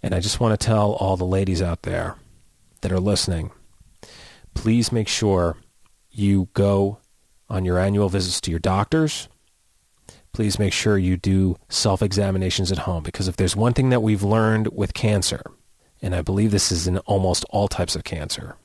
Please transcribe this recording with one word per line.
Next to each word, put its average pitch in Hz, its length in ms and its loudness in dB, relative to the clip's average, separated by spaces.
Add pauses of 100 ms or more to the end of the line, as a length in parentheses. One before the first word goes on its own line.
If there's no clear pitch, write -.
And - 140 -2
I 87 60 0
just 98 180 -2
want 110 200 2
to - 60 -4
tell 104 280 2
all 95 240 0
the 90 80 -2
ladies 95 360 0
out 85 220 -4
there - 320 -6 (680)
that 92 100 -2
are 95 80 2
listening, 92 520 -2 (1040)
please 113 360 2
make 110 180 -2
sure 90 480 2 (520)
you 98 440 2
go 101 440 2 (520)
on 92 160 -2
your 90 120 2
annual 98 320 2
visits 90 320 -2
to - 100 -4
your 82 80 -2
doctors. 107 680 0 (1040)
Please 104 260 -2
make 101 160 0
sure 104 240 2
you 92 200 2
do 95 400 2 (100)
self-examinations 95 1040 0
at 90 80 -2
home, 85 240 -4
because 90 240 -6
if 87 80 -4
there's 92 200 0
one 117 180 2
thing 131 160 2
that 123 120 2
we've 107 220 2
learned 110 460 2
with - 240 -4
cancer, 107 500 0 (580)
and 90 120 -4
I 87 80 -2
believe 101 300 2
this 101 180 2
is 85 160 -2
in 92 120 0
almost 92 540 0
all 101 180 2
types - 260 -4
of 82 80 -8
cancer 82 600 -10